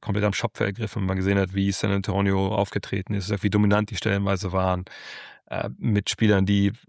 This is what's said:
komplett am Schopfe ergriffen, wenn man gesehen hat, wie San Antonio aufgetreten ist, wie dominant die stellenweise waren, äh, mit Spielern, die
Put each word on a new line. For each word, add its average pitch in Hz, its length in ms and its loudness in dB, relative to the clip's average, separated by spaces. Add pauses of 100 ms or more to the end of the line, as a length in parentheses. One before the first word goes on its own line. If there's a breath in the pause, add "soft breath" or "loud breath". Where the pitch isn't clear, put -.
komplett 101 240 0
am 104 80 2
Schopfe - 320 -4
ergriffen, 104 380 -4
wenn 95 60 -2
man 95 100 0
gesehen 98 200 2
hat, 95 160 0
wie 98 160 2
San 101 220 0
Antonio 98 560 0
aufgetreten 101 640 -4
ist, 101 300 -2
wie 107 80 2
dominant 104 400 4
die 101 60 -6
stellenweise 98 560 0
waren, 92 340 0 (640 loud breath)
äh, - 260 -4
mit 104 320 0
Spielern, 101 380 4
die 101 260 4 (160)